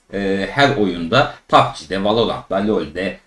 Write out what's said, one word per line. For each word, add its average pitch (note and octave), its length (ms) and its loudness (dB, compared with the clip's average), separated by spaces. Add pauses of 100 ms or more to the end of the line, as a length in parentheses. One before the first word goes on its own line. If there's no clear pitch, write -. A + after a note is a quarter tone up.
(120)
e, G2 380 -2
her C#3 260 2
oyunda, F#2 580 0 (140)
pubg'de, G2+ 560 0
Valorant'ta, G#2 640 0
lol'de, F2+ 600 -2